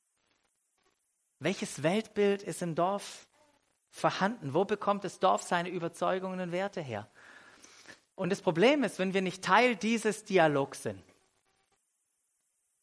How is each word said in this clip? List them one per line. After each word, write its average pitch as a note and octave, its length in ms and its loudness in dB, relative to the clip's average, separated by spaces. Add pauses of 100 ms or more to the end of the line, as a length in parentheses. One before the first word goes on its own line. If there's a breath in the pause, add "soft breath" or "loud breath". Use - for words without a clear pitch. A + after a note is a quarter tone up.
(1400)
Welches E3+ 440 -6
Weltbild G3+ 600 0
ist - 180 -8
im E3+ 140 -4
Dorf F#3 520 -4 (640)
vorhanden? F3+ 640 -2
Wo F#3 140 2
bekommt G3+ 380 -2
das E3+ 140 -8
Dorf G3 240 4
seine F3 280 -2
Überzeugungen F#3 680 -4
und F3 120 -6
Werte F#3+ 300 -4
her? A2 260 -8 (1040 loud breath)
Und F3+ 160 -4
das G3 120 -4
Problem A3+ 420 4
ist, - 140 -4
wenn F#3 160 0
wir F#3+ 80 0
nicht F3+ 200 -4
Teil A#3 340 4
dieses G#3+ 480 -2
Dialogs D3+ 580 4
sind, G2 200 -8 (1800)